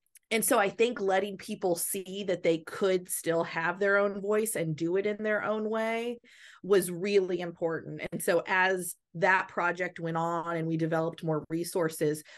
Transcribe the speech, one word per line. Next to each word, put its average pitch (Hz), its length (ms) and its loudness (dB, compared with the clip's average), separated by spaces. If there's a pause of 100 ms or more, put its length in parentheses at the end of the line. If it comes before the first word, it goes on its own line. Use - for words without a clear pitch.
(320)
and 220 140 2
so 247 140 6
I 202 100 4
think 226 320 0
letting 190 360 2
people 185 380 -2
see 190 520 -4
that 175 160 0
they 165 160 4
could 185 500 0
still 165 360 0
have 170 340 -2
their 202 180 4
own 202 240 2
voice 214 340 0
and 160 200 -2
do 170 220 0
it 196 100 0
in 208 160 -4
their 214 200 0
own 214 260 -2
way 226 500 -2 (420)
was 180 300 4
really 185 480 2
important. 165 640 -4 (100)
And - 100 -6
so 175 240 2
as 185 480 2 (220)
that 185 320 4
project 175 520 -2
went 165 180 -4
on 170 380 -2
and 160 120 -2
we 160 100 0
developed 165 460 -2
more 156 260 -2
resources, 160 760 -2 (140)